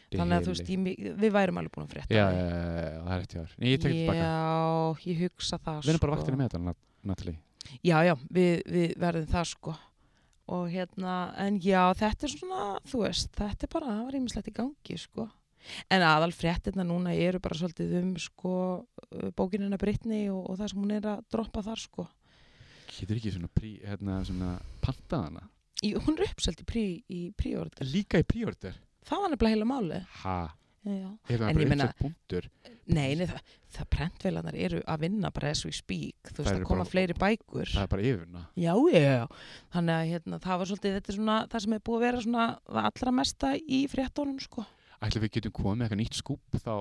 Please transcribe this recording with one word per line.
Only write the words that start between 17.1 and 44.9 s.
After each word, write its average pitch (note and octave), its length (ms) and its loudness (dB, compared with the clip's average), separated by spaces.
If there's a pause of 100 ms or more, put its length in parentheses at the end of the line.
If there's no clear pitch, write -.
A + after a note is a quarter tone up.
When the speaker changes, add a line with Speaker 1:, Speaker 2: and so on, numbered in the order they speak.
Speaker 2:
eru F3 260 2
bara F3+ 160 -4
svolítið E3+ 440 -2
um, F#3 180 0
sko, - 380 -6 (580)
uh, F#3 200 -6
bókina G3 340 0
hennar G3 160 -2
Britney G#3 480 0
og, F#3+ 180 -4
og F#3+ 80 -4
það G#3 140 -4
sem F#3+ 100 -4
hún G3+ 160 0
er G#3 60 -2
að G#3 260 -4
droppa A3+ 340 -2
þar, A3 140 -6
sko. - 300 -8 (840)
Speaker 1:
Getur G#2 320 -4
ekki G#2 140 -4
svona F2 180 -6
prí-, G#2+ 320 -2
hérna, G2 400 -2
svona F2+ 300 -4 (260)
pantað - 460 -4
hana? - 180 -12 (320)
Speaker 2:
Í, G#3 180 0
hún D4+ 220 0
er G4+ 140 0
uppseld - 340 -6
í - 20 -14
prí-, G3+ 380 -2
í F3 160 -8 (160)
pre-order. - 500 -4
Speaker 1:
Líka F#3 320 0
í D#3 60 6
pre-order? F3 540 -6 (260)
Speaker 2:
Það - 180 -2
var F#4+ 80 0
nefnilega A3 240 4
heila A3 140 2
málið. F#3+ 400 -4 (140)
Speaker 1:
Ha? F#2 160 0 (460)
Speaker 2:
Já. F#3+ 240 -6 (140)
Speaker 1:
Hefur A#2 220 0
Speaker 2:
En G#2+ 120 4
Speaker 1:
bara D#3 80 6
Speaker 2:
ég - 40 4
meina, C#3 180 4
Speaker 1:
uppseld - 140 -4
punktur? - 460 -4 (380)
Speaker 2:
nei, C#3+ 300 2
nei, F3 120 0
það, F3 140 -6 (260)
það - 240 -10
prentvélarnar E3 640 -2
eru F3 260 -2
að D#3 180 -2
vinna F3 300 0
bara - 200 -2
as - 140 -2
we D#3 80 -6
speak. - 500 -6
Þú - 80 -16
veist, - 80 -14
Speaker 1:
Það D3 80 0
Speaker 2:
það G2 120 2
Speaker 1:
eru - 100 -2
Speaker 2:
koma F3+ 160 2
Speaker 1:
bara F3+ 60 -12
Speaker 2:
fleiri F#3 280 2
bækur. - 500 0
Speaker 1:
Það G2 140 0
er F#2 100 0
bara G2 100 0
yfirvinna. F2 400 -2 (100)
Speaker 2:
Já, E3+ 200 2
já, B3 280 8
já. C3+ 260 6 (460)
Þannig E3+ 220 2
að, D#3+ 140 0
hérna, E3+ 320 -4
það F#3 180 -2
var F3+ 120 -2
svolítið, G3 260 -2
þetta F3+ 160 -6
er G3 60 -4
svona, A3 200 2 (100)
það A3 160 -4
sem A3 80 0
er G#3+ 120 -2
búið A#3 140 0
að A#3 80 4
vera B3 160 0
svona A#3 240 2 (140)
það G#3+ 280 0
allra B3 240 0
mesta C4+ 420 2
í D4 320 0
fréttunum, C4+ 540 -2
sko. - 240 -10 (320)